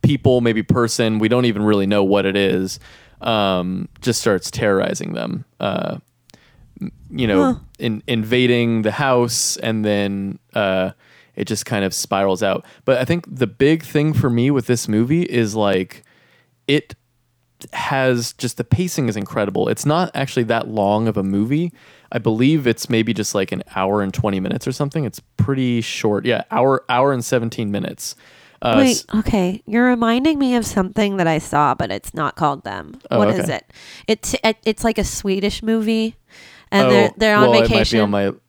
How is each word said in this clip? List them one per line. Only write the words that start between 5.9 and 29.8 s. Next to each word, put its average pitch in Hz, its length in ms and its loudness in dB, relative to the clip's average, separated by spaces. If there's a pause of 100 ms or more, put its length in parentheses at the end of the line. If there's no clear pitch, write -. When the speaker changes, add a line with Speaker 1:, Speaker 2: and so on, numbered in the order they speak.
Speaker 1:
m-, - 100 -10 (180)
you - 180 -4
know, 110 260 4
Speaker 2:
Huh. - 60 -6 (200)
Speaker 1:
in-, 110 280 -4
invading 117 760 2
the 107 100 0
house, 123 680 0
and 110 280 -4
then, 101 540 -2 (140)
uh, 95 380 0 (440)
it 101 100 -6
just - 200 -6
kind 101 200 -2
of 95 80 -4
spirals 98 500 -2
out. 95 220 -2 (180)
But 127 140 2
I 127 80 -2
think 170 280 -2
the 127 140 -2
big 151 360 2
thing 151 300 0
for 139 160 2
me 120 220 2
with 135 160 0
this 123 200 0
movie 120 360 0
is, 110 320 -2
like, 98 480 -2 (640)
it - 280 0 (800)
has 131 600 0
just, - 240 -8
the - 60 -6
pacing 165 460 -2
is 101 80 -4
incredible. 98 500 -2
It's - 180 -4
not 160 280 0
actually 131 300 -2
that 113 240 -2
long 107 400 0
of 107 100 -2
a 98 60 -2
movie. 117 500 -2 (380)
I - 80 -4
believe 123 480 2
it's - 220 -2
maybe 113 240 0
just, 101 220 -4
like, 98 160 0
an 92 120 -6 (120)
hour 98 260 0
and 95 120 -4
twenty 98 260 -2
minutes 98 280 -4
or 131 40 -4
something. 143 340 -4
It's - 140 -10 (180)
pretty 127 440 0
short. 107 440 -2
Yeah, 120 260 0
hour, 131 360 2
hour 131 240 2
and 123 140 -4
seventeen 113 460 -2
minutes. - 440 -6 (460)
Uh, 226 160 2
Speaker 2:
Wait, 269 140 6
Speaker 1:
s- - 220 -4
Speaker 2:
okay. 202 520 0
You're 233 220 2